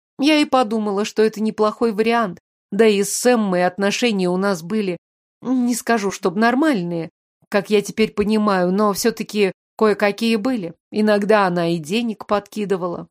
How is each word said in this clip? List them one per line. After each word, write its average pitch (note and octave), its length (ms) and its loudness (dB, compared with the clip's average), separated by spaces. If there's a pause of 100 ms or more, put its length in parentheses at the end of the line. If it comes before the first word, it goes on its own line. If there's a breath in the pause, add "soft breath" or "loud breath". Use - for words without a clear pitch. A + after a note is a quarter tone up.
(200)
Я D4+ 180 4
и D4+ 80 2
подумала, G#3+ 600 0
что - 160 -2
это A3 200 0
неплохой G#3+ 500 0
вариант. A3 480 -2 (320)
Да A3 160 4
и G3+ 160 4
с - 220 -4
Эммой G3+ 400 2
отношения G3 640 0
у F3+ 80 0
нас F#3+ 260 -2
были, F#3 340 -4 (440)
не B3 340 0
скажу, G3+ 360 -2
чтоб F3+ 240 -4
нормальные, G#3+ 760 0 (400)
как G3 200 -2
я G3+ 120 4
теперь G#3+ 300 -2
понимаю, G#3 600 0
но G3+ 220 2
все-таки G#3 600 -2 (240)
кое-какие G#3+ 580 2
были. A3 380 -4 (180)
Иногда G#3 540 2
она F3 240 0
и F3 80 0
денег G#3 480 -6
подкидывала, F#3 840 -4